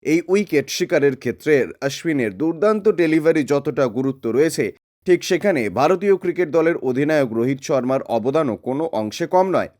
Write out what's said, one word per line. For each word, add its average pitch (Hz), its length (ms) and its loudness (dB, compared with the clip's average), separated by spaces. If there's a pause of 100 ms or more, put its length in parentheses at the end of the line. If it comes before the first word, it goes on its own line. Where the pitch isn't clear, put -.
এই 160 260 2
উইকেট 180 400 0
শিকারের 143 480 0
ক্ষেত্রে 139 380 0 (280)
অশ্বিনের 139 580 -2
দুর্দান্ত 190 440 0 (160)
ডেলিভারি 160 440 2
যতটা 143 420 0
গুরুত্ব 131 440 -4
রয়েছে, 143 340 2 (420)
ঠিক 175 180 4
সেখানে 185 460 0
ভারতীয় 180 460 2
ক্রিকেট 175 340 -2
দলের 160 260 2
অধিনায়ক 135 560 0
রোহিত 131 300 0
শর্মার 135 460 0
অবদানও 123 480 0
কোনো 135 360 -4
অংশে 110 340 -4
কম 185 240 2
নয়। 120 300 0